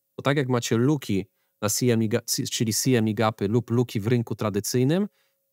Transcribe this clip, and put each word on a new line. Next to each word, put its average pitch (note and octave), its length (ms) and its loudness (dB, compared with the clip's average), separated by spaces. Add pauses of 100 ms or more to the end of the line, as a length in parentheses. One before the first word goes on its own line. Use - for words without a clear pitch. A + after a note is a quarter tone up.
(160)
Bo - 60 -12
tak C#3+ 140 0
jak C3+ 120 0
macie A#2+ 280 0
luki A#2 500 0 (360)
na G#2 60 0
C - 180 -2
M A2+ 160 4
i A2 60 0
ga-, A2+ 160 -2
c-, - 180 -4
czyli A2+ 320 -2
C - 160 0
M A2+ 180 4
i G#2+ 60 0
gapy A2 340 0
lub A#2 220 0
luki A#2+ 300 0
w G2 60 -6
rynku A#2 280 0
tradycyjnym, B2+ 760 0 (440)